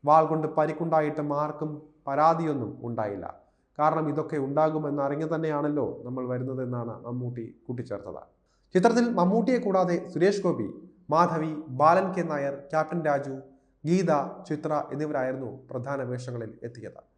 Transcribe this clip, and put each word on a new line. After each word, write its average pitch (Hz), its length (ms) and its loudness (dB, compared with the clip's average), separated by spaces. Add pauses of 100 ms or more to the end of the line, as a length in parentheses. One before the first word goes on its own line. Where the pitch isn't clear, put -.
വാൾ 160 220 8
കൊണ്ട് 156 180 0 (100)
പരിക്കുണ്ടായിട്ടും 151 720 0 (120)
ആർക്കും 151 300 -4 (360)
പരാതിയൊന്നും 151 640 2 (160)
ഉണ്ടായില്ല. 107 380 -6 (540)
കാരണം 156 320 2
ഇതൊക്കെ 151 340 -2
ഉണ്ടാകുമെന്ന് 151 600 0
അറിഞ്ഞു 147 280 -2
തന്നെയാണല്ലോ 147 520 0 (200)
നമ്മൾ 127 260 -6
വരുന്നതെന്നാണ് 123 640 -4 (100)
മമ്മൂട്ടി 123 400 -6 (200)
കൂട്ടിച്ചേർത്തത്. - 580 -8 (520)
ചിത്രത്തിൽ 233 300 6 (140)
മമ്മൂട്ടിയെ 220 460 4
കൂടാതെ 185 320 2 (160)
സുരേഷ് 196 340 4
ഗോപി, 117 200 -2 (460)
മാധവി, 160 400 2 (280)
ബാലൻ 180 340 6
കെ 175 160 -2
നായർ, 139 260 -2 (140)
ക്യാപ്റ്റൻ 156 380 -2
രാജു, 135 280 -2 (460)
ഗീത, 170 280 4 (380)
ചിത്ര 151 340 -2 (120)
എന്നിവരായിരുന്നു 135 580 -4 (160)
പ്രധാന 135 320 -6 (100)
വേഷങ്ങളിൽ 123 400 -8 (160)
എത്തിയത്. 110 340 -14 (160)